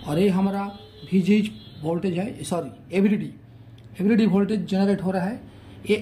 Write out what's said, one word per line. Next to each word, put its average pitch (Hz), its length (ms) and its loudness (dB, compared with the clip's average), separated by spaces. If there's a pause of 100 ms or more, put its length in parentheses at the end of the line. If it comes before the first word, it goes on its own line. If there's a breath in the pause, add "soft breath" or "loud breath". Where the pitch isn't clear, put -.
और 151 160 -2
ये 202 100 4
हमारा 196 340 0 (400)
वीजीएच 196 480 2 (320)
voltage 170 340 -2
है, 202 260 -6
sorry, 147 260 -4 (280)
एवीडीडी, 196 340 2 (680)
एवीडीडी 220 260 4
voltage 196 420 2
generate 196 340 0
हो 185 100 -2
रहा 185 140 -2
है। 220 160 -6 (440 loud breath)
ये 208 160 2